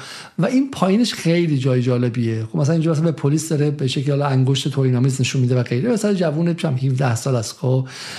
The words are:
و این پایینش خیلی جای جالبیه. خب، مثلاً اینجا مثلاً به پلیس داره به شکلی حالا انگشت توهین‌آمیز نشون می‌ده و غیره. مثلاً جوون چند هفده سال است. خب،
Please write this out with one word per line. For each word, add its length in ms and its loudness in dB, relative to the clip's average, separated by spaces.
و 80 2
این 240 2
پایینش 440 0
خیلی 440 0
جای 240 2
جالبیه. 600 0
خب، 140 -6
مثلاً 140 2
اینجا 180 2
مثلاً 140 0
به 80 2
پلیس 360 0
داره 220 0
به 160 -4
شکلی 240 -2
حالا 160 0
انگشت 420 2
توهین‌آمیز 520 2
نشون 200 0
می‌ده 200 2
و 20 0
غیره. 300 0
مثلاً 220 2
جوون 400 0
چند 240 -2
هفده 360 0
سال 220 -2
است. 220 -6
خب، 300 0